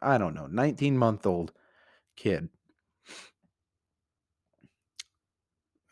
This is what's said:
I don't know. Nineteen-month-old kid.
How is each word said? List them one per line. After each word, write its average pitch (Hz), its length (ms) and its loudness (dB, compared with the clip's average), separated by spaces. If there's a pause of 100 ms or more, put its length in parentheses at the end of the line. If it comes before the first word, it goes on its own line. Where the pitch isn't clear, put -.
I 135 160 4
don't 87 180 0
know. 78 120 -10
Nineteen-month-old 110 1040 0 (640)
kid. 90 320 -2 (3500)